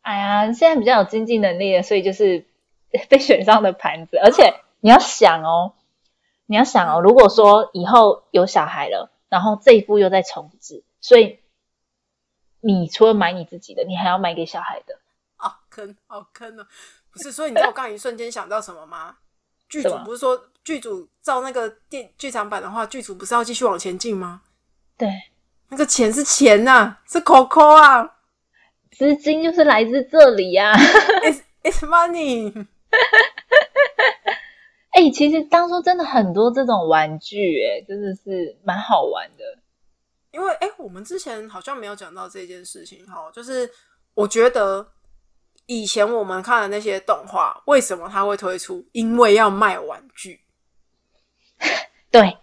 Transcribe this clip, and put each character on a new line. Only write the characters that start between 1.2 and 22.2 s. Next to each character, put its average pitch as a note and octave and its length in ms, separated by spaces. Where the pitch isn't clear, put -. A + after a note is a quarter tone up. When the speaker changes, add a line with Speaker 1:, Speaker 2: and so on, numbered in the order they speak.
Speaker 1:
济 A3+ 140
能 F#3 200
力 F#3+ 160
了， F3+ 80
所 G3+ 140
以 F#3 60
就 F#3+ 100
是 F#3+ 340
被 C4+ 100
选 G#3+ 240
上 G#3+ 180
的 F#3+ 120
盘 D#3+ 340
子。 - 160
而 A3+ 80
且 C4+ 300
你 G#3+ 100
要 B3 100
想 E3 440
哦， E3+ 300
你 G#3+ 100
要 A3+ 80
想 F3+ 240
哦， D#3+ 140
Speaker 2:
嗯。 - 20
Speaker 1:
如 G#3 100
果 A#3+ 140
说 G#3 460
以 F3 120
后 A3 460
有 F#3 140
小 F3 200
孩 C#3+ 220
了， - 240
然 F3+ 120
后 G#3 200
这 C4 100
一 A3 100
部 G#3 180
又 F#3+ 100
在 F#3+ 120
重 D3+ 300
置， - 240
所 - 160
以 G#3 220
你 F#3+ 260
除 - 200
了 A3 60
买 F#3 200
你 F3+ 120
自 F3+ 140
己 - 140
的， F3 100
你 F#3 120
还 F#3 120
要 F3+ 100
买 F3 160
给 E3 120
小 E3 160
孩 - 240
的。 - 140
Speaker 2:
好 - 240
坑， G3+ 280
好 G3+ 240
坑 A3+ 260
哦。 G#3 80
不 - 80
是， C#4+ 120
所 D#4 140
以 D4+ 40
你 A3+ 60
知 D#4+ 60
道 - 60
我 A3 60
刚 C4 120
刚 G#3+ 80
一 G#3 40
瞬 A#3 200
间 A#3 140
想 G3 160
到 G#3 140
什 F#3+ 120
么 D#3 120
吗？ E3 320
Speaker 1:
<laughs> - 260
什 D4+ 80
么？ C#4+ 40
Speaker 2:
剧 - 20
组 F3+ 220
不 A3 80
是 B3 40
说， B3+ 240
剧 D4+ 160
组 G3 300
照 C4 200
那 C4 100
个 A#3 180
电-， C4 280
剧 C4+ 140